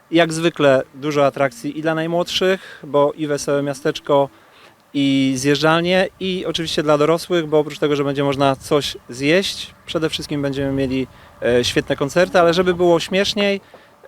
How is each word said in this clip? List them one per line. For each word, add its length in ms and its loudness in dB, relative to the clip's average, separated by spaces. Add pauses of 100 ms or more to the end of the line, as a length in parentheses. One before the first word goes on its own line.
(120)
Jak 220 2
zwykle 500 2 (100)
dużo 320 0
atrakcji 540 -2
i 20 -6
dla 140 -2
najmłodszych, 880 -2
bo 280 2
i 160 -6
wesołe 360 -2
miasteczko, 680 0 (640)
i 420 0
zjeżdżalnie, 760 2 (100)
i 260 -4
oczywiście 380 -4
dla 140 4
dorosłych, 500 0
bo 120 2
oprócz 200 -4
tego, 160 0
że 80 0
będzie 200 -2
można 320 2
coś 420 -2 (120)
zjeść, 640 -2 (120)
przede 240 -4
wszystkim 320 -6
będziemy 300 -2
mieli, 360 -2 (340)
e, 220 2
świetne 320 -2
koncerty, 440 2
ale 140 6
żeby 200 2
było 260 4
śmieszniej, 640 -2 (460)